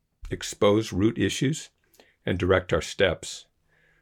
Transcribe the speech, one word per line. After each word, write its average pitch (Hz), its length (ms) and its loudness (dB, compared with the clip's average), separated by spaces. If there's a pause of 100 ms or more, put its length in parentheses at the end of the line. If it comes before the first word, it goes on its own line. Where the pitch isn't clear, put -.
(300)
expose - 600 0
root 107 280 0
issues, 131 500 -2 (560)
and 92 140 -2
direct 92 340 2
our 80 80 2
steps, - 640 -2 (560)